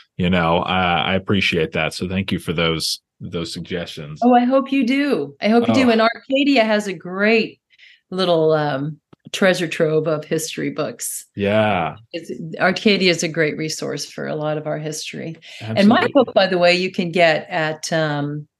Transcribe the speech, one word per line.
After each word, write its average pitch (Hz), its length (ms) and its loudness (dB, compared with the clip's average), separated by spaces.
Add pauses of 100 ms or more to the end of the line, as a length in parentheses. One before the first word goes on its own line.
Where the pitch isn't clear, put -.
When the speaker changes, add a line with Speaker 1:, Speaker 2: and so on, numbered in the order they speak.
(160)
Speaker 1:
you 90 140 2
know, 87 300 4
uh, 90 440 0
I 92 120 0
appreciate 90 560 0
that. 80 200 -2
So 90 160 -6
thank 95 240 -4
you 87 60 -2
for 85 160 -6
those, 82 440 -2 (220)
those 85 320 -8
suggestions. 87 720 -10
Speaker 2:
Oh, 247 120 4
I 247 100 6
hope 269 280 0
you 269 140 2
do. 247 560 -2
I 208 80 0
hope 233 180 4
you 220 60 2
do. 254 140 4
Speaker 1:
Oh. - 20 6
Speaker 2:
And 220 100 4
Arcadia 269 640 2
has 208 220 0
a 185 80 -6
great 202 680 0 (500)
little, 175 440 4
um, 147 440 -2 (340)
treasure 180 360 2
trove 156 400 0
of 151 160 -2
history 156 460 -4
books. - 540 -8 (120)
Speaker 1:
Yeah. 101 600 0 (160)
Speaker 2:
It's, - 200 -10 (260)
Arcadia 185 520 2
is 170 120 0
a 170 60 -2
great 160 280 -2
resource 147 480 -6
for 143 220 -10
a 143 80 -6
lot 151 240 -4
of 151 80 -8
our 151 120 -6
history. 156 580 -8 (240)
And 113 260 0
my 254 120 6
Speaker 1:
Absolutely. 277 260 2
Speaker 2:
book, - 100 -6
by 196 140 4
the 185 100 0
way, 175 160 4
you 185 160 -2
can 180 220 -4
get 165 360 4
at, 156 440 -4
um, 147 560 -2 (120)